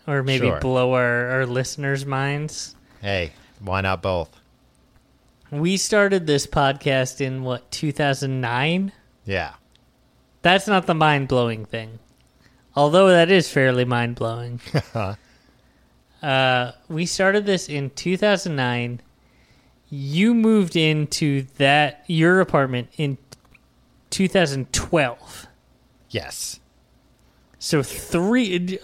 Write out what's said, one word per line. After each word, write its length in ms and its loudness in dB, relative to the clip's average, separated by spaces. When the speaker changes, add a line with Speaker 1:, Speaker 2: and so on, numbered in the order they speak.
Speaker 1:
Or 160 0
maybe 240 0
Speaker 2:
Sure. 120 0
Speaker 1:
blow 340 0
our, 360 0
our 160 0
listeners' 600 -4
minds? 680 -6
Speaker 2:
Hey, 300 -4
why 220 -4
not 200 -2
both? 380 -4
Speaker 1:
We 260 0
started 480 2
this 220 0
podcast 760 0
in, 220 -6
what, 280 -6
two 200 -4
thousand 500 -2
nine? 500 -2
Speaker 2:
Yeah. 280 -4
Speaker 1:
That's 260 2
not 200 2
the 80 2
mind-blowing 720 2
thing. 340 -12
Although 340 6
that 220 6
is 200 4
fairly 340 2
mind-blowing. 760 -4
Speaker 2:
<laughs> 240 -6
Speaker 1:
Uh, 480 2
we 180 -4
started 400 0
this 240 -2
in 220 -4
two 260 -2
thousand 380 0
nine. 440 -2
You 420 0
moved 420 2
into 680 0
that, 500 2
your 340 4
apartment 560 0
in 220 -4
two 180 0
thousand 460 0
twelve. 720 -4
Speaker 2:
Yes. 500 -10
Speaker 1:
So 240 0
three, 1000 -2